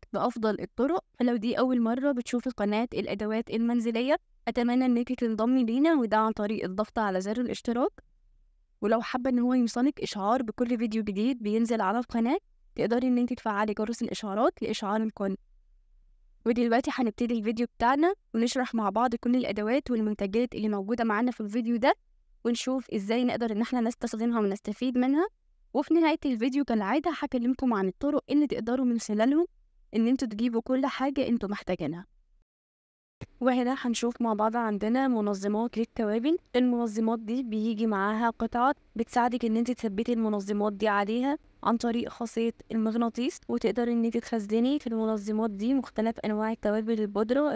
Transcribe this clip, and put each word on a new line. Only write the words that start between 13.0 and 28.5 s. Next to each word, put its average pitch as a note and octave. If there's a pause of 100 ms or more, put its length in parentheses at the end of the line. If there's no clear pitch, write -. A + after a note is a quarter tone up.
إن B3
انت A#3+
تفعلي G#3+
جرس A3
الإشعارات G#3+
لإشعار G#3+
الكل. G3 (1120)
ودلوقتي A#3+
هنبتدي A#3
الفيديو A3+ (100)
بتاعنا C#4+ (200)
ونشرح A#3+
مع G#3+
بعض A#3
كل A#3+
الأدوات A3+
والمنتجات G#3+
اللي G#3+
موجودة G#3+
معانا A3+
في A#3
الفيديو A3+
ده، C4 (500)
ونشوف A#3+
إزاي A3+
نقدر A#3
إن G#3
احنا B3
نستخدمها A#3
ونستفيد G#3
منها. C#4 (480)
وفي D4+
نهاية D#4+
الفيديو C4
كالعادة A3+
هكلمكم B3
عن F#3+
الطرق C#4+
اللي D4
تقدروا B3